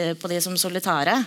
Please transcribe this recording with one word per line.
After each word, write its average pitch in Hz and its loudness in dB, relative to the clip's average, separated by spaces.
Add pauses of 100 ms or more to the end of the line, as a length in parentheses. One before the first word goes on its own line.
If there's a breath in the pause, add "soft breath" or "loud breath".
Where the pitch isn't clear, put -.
(220)
på 180 -4
de 175 0
som 185 -4
solitære. 180 2